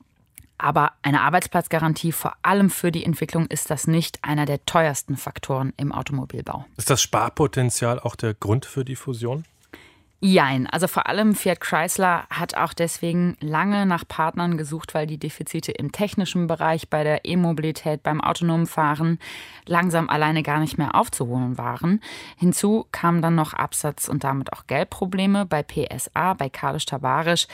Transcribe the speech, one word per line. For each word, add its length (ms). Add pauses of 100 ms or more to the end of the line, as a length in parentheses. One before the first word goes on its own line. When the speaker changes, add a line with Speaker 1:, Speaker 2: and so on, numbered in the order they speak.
(580)
Speaker 1:
Aber 340 (100)
eine 200
Arbeitsplatzgarantie, 920
vor 300
allem 260
für 240
die 120
Entwicklung, 420
ist 240
das 160
nicht 360
einer 220
der 220
teuersten 500
Faktoren 600
im 140
Automobilbau. 760 (100)
Speaker 2:
Ist 140
das 100
Sparpotenzial 1000
auch 180
der 180
Grund 320
für 180
die 120
Fusion? 480 (800)
Speaker 1:
Jein. 440
Also 200
vor 200
allem 280
Fiat 260
Chrysler 680
hat 260
auch 200
deswegen 640
lange 460
nach 200
Partnern 520
gesucht, 340
weil 140
die 100
Defizite 560
im 200
technischen 540
Bereich 440
bei 140
der 200
E-Mobilität, 800
beim 180
autonomen 460
Fahren 520 (460)
langsam 460
alleine 320
gar 180
nicht 160
mehr 180
aufzuholen 640
waren. 460 (340)
Hinzu 560
kamen 300
dann 120
noch 200
Absatz- 560
und 120
damit 300
auch 140
Geldprobleme 800
bei 160
P 240
S 280
A, 200
bei 160
Carlos 340
Tavares. 680